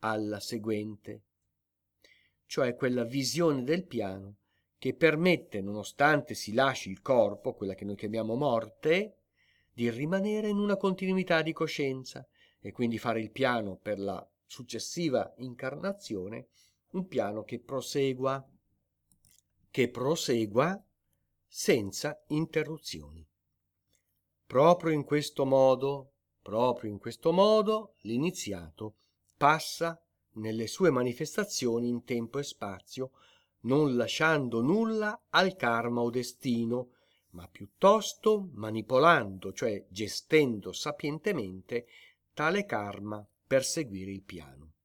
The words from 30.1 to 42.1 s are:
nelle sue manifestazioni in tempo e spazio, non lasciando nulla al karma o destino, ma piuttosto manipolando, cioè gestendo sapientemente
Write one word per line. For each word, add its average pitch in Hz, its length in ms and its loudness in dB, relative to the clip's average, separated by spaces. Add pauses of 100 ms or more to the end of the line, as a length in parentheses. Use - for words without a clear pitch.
nelle 110 340 -6
sue 185 220 4
manifestazioni 123 960 -2
in 120 160 -4
tempo 117 340 -4
e 143 60 -4
spazio, 104 680 -10 (520)
non 135 340 2
lasciando 123 640 2
nulla 214 680 0
al 185 260 4
karma 117 460 0
o 120 80 0
destino, 120 840 -2 (380)
ma 87 180 -18
piuttosto 202 1040 2
manipolando, 110 1000 2
cioè 107 360 -4
gestendo 107 840 0
sapientemente 143 1120 -6 (460)